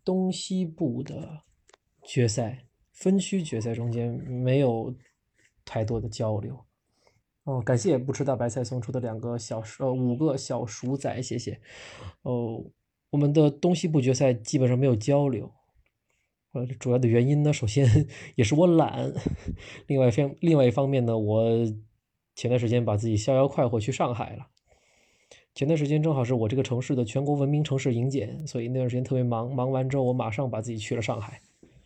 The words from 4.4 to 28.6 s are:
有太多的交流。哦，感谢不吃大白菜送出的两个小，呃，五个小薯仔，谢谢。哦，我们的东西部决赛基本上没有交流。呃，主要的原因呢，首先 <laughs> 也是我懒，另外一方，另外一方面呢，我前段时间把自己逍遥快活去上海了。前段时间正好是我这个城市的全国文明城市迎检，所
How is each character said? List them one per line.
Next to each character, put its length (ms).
有 340
太 200
多 160
的 80
交 300
流。 260
哦， 160
感 160
谢 220
不 140
吃 120
大 120
白 120
菜 140
送 180
出 120
的 80
两 200
个 160
小， 260
呃， 120
五 240
个 200
小 300
薯 300
仔， 260
谢 140
谢。 240
哦， 420
我 60
们 160
的 180
东 240
西 140
部 120
决 140
赛 180
基 260
本 100
上 100
没 80
有 100
交 320
流。 240
呃， 140
主 240
要 80
的 100
原 180
因 180
呢， 80
首 140
先 480
<laughs> 220
也 80
是 120
我 100
懒， 460
另 140
外 80
一 20
方， 300
另 180
外 80
一 40
方 180
面 160
呢， 140
我 260
前 120
段 100
时 100
间 160
把 120
自 120
己 80
逍 180
遥 140
快 200
活 120
去 100
上 240
海 220
了。 100
前 140
段 100
时 120
间 120
正 140
好 80
是 120
我 140
这 80
个 60
城 180
市 140
的 100
全 200
国 100
文 140
明 160
城 120
市 160
迎 160
检， 380
所 160